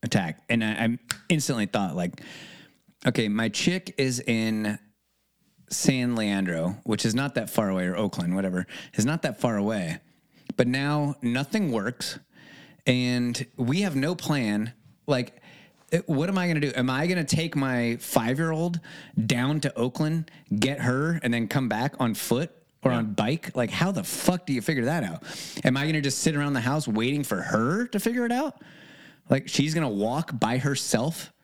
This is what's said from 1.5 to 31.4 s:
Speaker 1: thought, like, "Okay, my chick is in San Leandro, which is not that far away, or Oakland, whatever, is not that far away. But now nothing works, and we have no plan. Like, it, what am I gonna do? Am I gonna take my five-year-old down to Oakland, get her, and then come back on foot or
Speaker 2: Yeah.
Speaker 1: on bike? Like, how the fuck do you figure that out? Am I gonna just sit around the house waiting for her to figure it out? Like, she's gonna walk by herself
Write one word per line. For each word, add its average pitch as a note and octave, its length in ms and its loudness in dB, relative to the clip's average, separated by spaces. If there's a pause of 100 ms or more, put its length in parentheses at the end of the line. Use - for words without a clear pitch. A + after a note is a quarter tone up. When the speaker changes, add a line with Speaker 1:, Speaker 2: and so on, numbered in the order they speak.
Speaker 1:
thought, G2 280 0
like, F2 280 -4 (840)
"Okay, A#2 220 2
my A2 220 2
chick F3+ 480 0
is C3 220 2
in A2 580 0 (880)
San B2 460 2
Leandro, G2 720 0
which G#2+ 200 -2
is A2 80 2
not C#3 220 -2
that A2 160 -4
far G#2+ 200 2
away, F#2 160 0
or F2+ 100 -2
Oakland, F#2 400 -2
whatever, F#2 320 -2 (260)
is G#2+ 100 0
not D#3 180 0
that C3 180 -4
far A#2 160 0
away. G2+ 420 -2 (580)
But B2 120 6
now C#3+ 540 0
nothing C#3 500 0
works, A2+ 480 -4 (680)
and B2 580 2 (120)
we C3+ 260 0
have E3+ 140 0
no C#3+ 180 0
plan. A2+ 580 0 (360)
Like, B2+ 340 0 (480)
it, E3+ 180 0
what D#3 200 2
am F#3+ 100 0
I F3+ 80 0
gonna D#3+ 140 2
do? C#3+ 160 0
Am B2+ 120 2
I C3+ 200 0
gonna F3+ 160 0
take D#3+ 320 0
my B2 400 0
five-year-old D#3+ 840 0 (480)
down C3 360 2
to C#3+ 140 -2
Oakland, D#3 540 -2 (260)
get C3 240 2
her, C#3+ 440 2
and A#2 100 2
then A#2 140 0
come C3 200 0
back A2+ 300 0
on A#2 160 2
foot C3+ 380 -2 (320)
or C3 80 4
Speaker 2:
Yeah. B2 60 2
Speaker 1:
on G#2+ 160 -2
bike? A2+ 420 -2
Like, A#2+ 140 0
how F3+ 200 0
the E3+ 140 -2
fuck - 420 0
do D3 60 0
you B2 100 0
figure C3+ 220 2
that D3+ 180 0
out? F2 220 -8 (400)
Am B2+ 120 4
I C#3 100 0
gonna D#3 140 2
just C#3 200 0
sit D#3 160 2
around C#3+ 160 0
the C3 80 2
house C#3 260 0
waiting B2 380 2
for F#2+ 180 -2
her D3 460 0
to G#3+ 100 -2
figure A#3+ 260 0
it A#3 60 -2
out? C4 320 -2 (680)
Like, C3+ 200 2
she's D3+ 260 0
gonna D#3+ 140 0
walk A#2 500 -2
by A#2 200 4
herself C3+ 720 -2 (120)